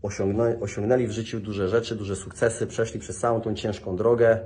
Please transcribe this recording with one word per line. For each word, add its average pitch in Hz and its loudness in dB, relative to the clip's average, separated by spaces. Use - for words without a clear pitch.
osiągnę-, 107 0
osiągnęli 110 0
w 104 -4
życiu 110 -6
duże 98 -2
rzeczy, 113 0
duże 101 -4
sukcesy, 110 -2
przeszli 110 -4
przez - -10
całą 117 0
tą 110 -2
ciężką 101 -4
drogę 113 6